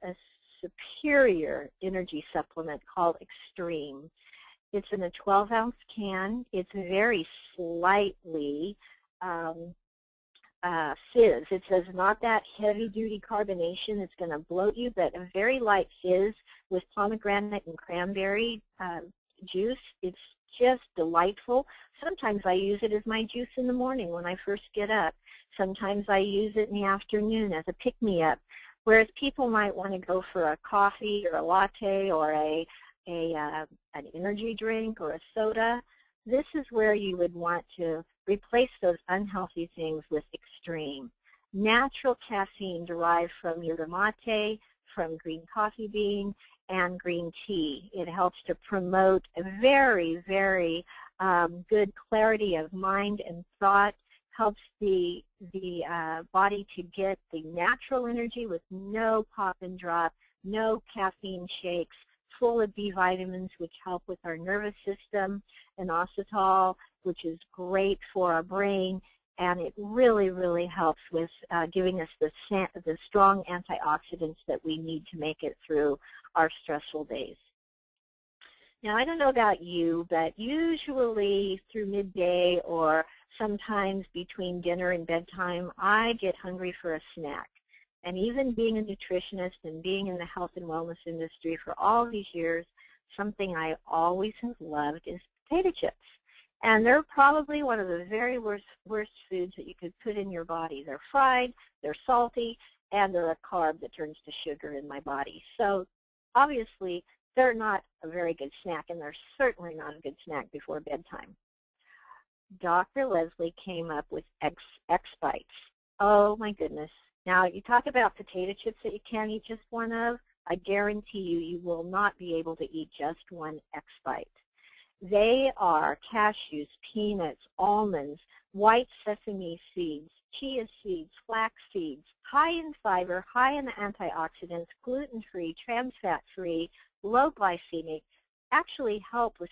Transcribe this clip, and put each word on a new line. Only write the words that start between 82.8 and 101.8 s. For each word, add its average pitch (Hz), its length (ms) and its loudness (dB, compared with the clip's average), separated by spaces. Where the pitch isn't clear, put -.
sometimes 202 760 -2
between 180 480 -6
dinner 175 300 0
and 170 160 -2
bedtime, 175 720 -4
I 220 360 4
get 196 220 -2
hungry 180 360 -8
for 165 220 -6
a 156 60 -6
snack. 151 340 -8
And 180 140 -6
even 240 340 0
being 226 260 0
a 214 40 -2
nutritionist 185 800 -6
and 160 180 -10
being 196 260 -4
in 180 100 -6
the 170 80 -8
health 175 300 -8
and 180 100 -10
wellness 165 400 -6
industry 165 500 -6
for - 220 -10
all 220 260 4
these 214 300 -6
years, 165 320 -2
something 202 400 -4
I 160 200 -2
always 180 560 0
have 240 180 -8
loved 151 460 -4
is 175 140 -10
potato 359 220 2
chips. - 260 -4
And 220 220 8
they're 269 180 8
probably 294 600 4
one 233 180 0
of 185 80 -2
the 175 160 -2
very 233 340 -2
worst, 208 260 -6
worst 214 260 -6
foods 185 260 -4
that 165 100 -14
you 180 80 -16
could 175 280 -14
put 208 140 -6
in 196 140 -6
your 170 140 -8
body. 165 400 -6
They're 147 160 -10
fried, 254 440 4